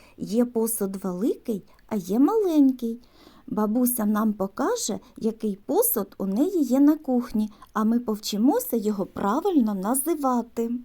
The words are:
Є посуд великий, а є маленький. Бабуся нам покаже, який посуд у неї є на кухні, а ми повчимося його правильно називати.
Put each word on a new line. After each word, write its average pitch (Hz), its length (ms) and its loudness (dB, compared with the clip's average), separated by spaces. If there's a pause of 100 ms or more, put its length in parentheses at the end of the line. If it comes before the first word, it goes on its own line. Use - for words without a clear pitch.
(160)
Є 208 280 0
посуд 226 520 -2
великий, 190 680 -4 (240)
а 220 80 -4
є 190 220 -2
маленький. 285 800 2 (460)
Бабуся 214 600 0
нам 214 260 2
покаже, 269 680 -4 (180)
який 214 400 -4
посуд - 640 -2
у 196 80 -4
неї 302 360 0
є 254 180 2
на 294 160 6
кухні, 240 560 -2 (200)
а 214 120 0
ми 233 160 2
повчимося 240 760 0
його 202 300 -2
правильно 240 680 0
називати. 240 960 -2 (140)